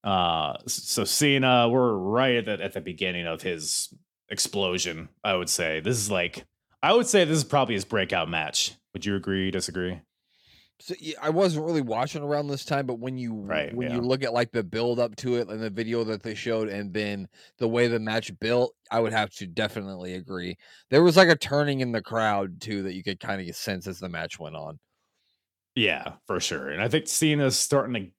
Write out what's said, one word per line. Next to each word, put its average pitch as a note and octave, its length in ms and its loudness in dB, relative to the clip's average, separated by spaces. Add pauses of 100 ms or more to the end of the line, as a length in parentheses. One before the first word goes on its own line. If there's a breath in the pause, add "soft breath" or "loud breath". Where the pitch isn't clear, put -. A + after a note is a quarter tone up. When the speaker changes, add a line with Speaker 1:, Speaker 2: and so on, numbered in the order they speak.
Speaker 1:
Uh, E2+ 540 0 (100)
s-, - 180 -6
so - 200 -2
Cena, C3 640 4
we're B2 240 4
right A#2 420 2
at A2+ 80 0
the, G2+ 180 -4
at G2 120 -6
the G2 80 -4
beginning F2 440 -4
of E2 140 -4
his D#2+ 540 -4 (340)
explosion, F2+ 800 -2 (140)
I G2+ 140 2
would F2+ 120 -2
say. D#2+ 320 0
This A2 160 0
is G#2 140 -4
like, F2+ 340 -2 (380)
I D#3 100 4
would A#3 140 4
say G3+ 180 6
this D#3+ 140 2
is C#3+ 60 0
probably C3 320 2
his F#2 100 -4
breakout F#2 420 0
match. D#2+ 460 -2 (180)
Would - 140 -8
you G2+ 100 0
agree, F#2+ 340 0
disagree? F2+ 500 -4 (800 soft breath)
Speaker 2:
So, F3 180 -10
yeah, D#3 240 -10
I D3+ 80 0
wasn't D#3+ 360 4
really E3 140 2
watching C3 420 -2
around D3 260 -2
this C#3 160 -4
time, C#3 200 -2
but A#2+ 140 -4
when B2+ 180 -6
you, A#2+ 180 -6
Speaker 1:
Right, E2 400 -4
Speaker 2:
when B2 160 -2
Speaker 1:
yeah. - 40 -2
Speaker 2:
you B2 80 0
look C3 220 0
at, A#2 80 -2
like, A#2+ 180 0
the A#2 140 -2
build A#2 340 0
up A#2 180 2
to B2 200 0
it A#2 120 0
and A2 140 -6
the A2 80 -2
video A2+ 340 -2
that G#2+ 200 -4
they A2 100 -6
showed, A2 340 0
and G2+ 240 -6
then G#2 360 -2 (300 soft breath)
the A#2+ 100 0
way A#2+ 180 4
the A#2 140 2
match A2 400 -2
built, A#2+ 340 2 (160)
I A2+ 80 2
would A2+ 140 2
have G#2+ 240 0
to G2+ 100 -10
definitely F#2+ 680 -6
agree. F2+ 420 -8 (340 loud breath)
There C#3+ 140 8
was, E3 120 8
like, F#3 120 10
a E3 80 8
turning C#3+ 440 0
in B2 120 0
the A2 100 0
crowd G2+ 580 0
too G#2 220 -4
that F#2+ 120 -6
you F#2 100 -10
could F#2+ 160 -4
kinda F#2+ 340 -6
sense F#2+ 320 -6
as F#2+ 140 -8
the F#2 80 -8
match E2+ 320 -8
went D#2 160 -10
on. D#2 240 -12 (960)
Speaker 1:
Yeah, G2+ 380 0 (120)
for F#2 140 -2
sure. C#2 280 -4
And D#2 140 -4
I A#2 60 0
think D3+ 180 0
Cena's D3 500 2
starting B2+ 380 2
to F#2+ 240 -6